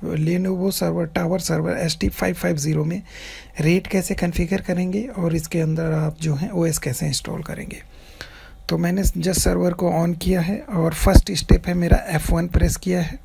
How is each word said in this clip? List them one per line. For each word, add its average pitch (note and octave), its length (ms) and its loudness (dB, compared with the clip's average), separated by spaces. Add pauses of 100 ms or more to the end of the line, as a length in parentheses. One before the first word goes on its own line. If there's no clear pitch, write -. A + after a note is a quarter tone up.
(160)
Lenovo F3+ 560 0
server, E3+ 340 0
tower F3 340 0
server E3 320 0
एस D#3+ 300 -2
टी G3+ 80 2
फ़ाइव F#3 260 -2
फ़ाइव F3 220 0
ज़ीरो D3+ 280 0
में F3 180 -4 (580)
rate F3 260 4
कैसे F#3+ 280 0
configure F3 460 0
करेंगे F#3 460 -2
और F3 280 0
इसके E3 240 -2
अंदर D#3+ 320 0
आप D#3 300 0
जो D#3 140 0
है F3 160 -4
ओएस E3 260 2
कैसे C#3+ 300 -2
install - 340 -4
करेंगे। - 400 -10 (880)
तो E3+ 80 2
मैंने F3 260 2
just F3 360 0
server F3+ 340 2
को F3 160 0
on E3 280 0
किया F3+ 240 2
है G3 180 -2
और E3 340 0
first - 380 4
step - 360 2
है F3 60 0
मेरा E3+ 240 4
एफ़ D#3 340 -2
one E3+ 160 2
press E3+ 300 2
किया F3+ 240 -2
है। F3 240 -6